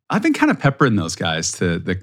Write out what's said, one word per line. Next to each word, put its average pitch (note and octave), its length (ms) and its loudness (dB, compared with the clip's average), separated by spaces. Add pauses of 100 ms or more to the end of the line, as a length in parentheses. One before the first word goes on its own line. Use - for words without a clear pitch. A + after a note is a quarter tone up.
(100)
I've G#3+ 120 0
been D#4+ 120 2
kind D4+ 160 2
of G3 80 0
peppering C3+ 380 2
those F#2+ 180 -2
guys E2 380 -4
to E2+ 260 -2
the, F2+ 240 -4